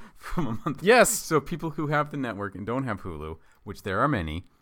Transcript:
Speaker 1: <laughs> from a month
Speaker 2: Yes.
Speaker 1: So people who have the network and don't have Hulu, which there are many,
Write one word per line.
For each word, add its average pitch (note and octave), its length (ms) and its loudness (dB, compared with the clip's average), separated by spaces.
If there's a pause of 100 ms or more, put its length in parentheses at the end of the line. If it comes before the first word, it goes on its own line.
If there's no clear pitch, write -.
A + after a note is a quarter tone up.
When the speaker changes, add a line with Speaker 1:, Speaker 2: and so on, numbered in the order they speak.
Speaker 1:
<laughs> - 120 -20
from - 300 -2
a A2+ 60 -2 (120)
month D3+ 180 -6
Speaker 2:
Yes. A3 280 8
Speaker 1:
So - 320 2
people D#3+ 300 -4
who D3+ 160 -4
have D3 220 0
the D3+ 60 -6
network G2+ 380 -4
and G2+ 100 -8
don't B2 200 -2
have G#2 180 -4
Hulu, D#2 340 -8 (280)
which G2+ 180 -12
there G2 180 0
are C#3 80 4
many, F2 380 -2 (160)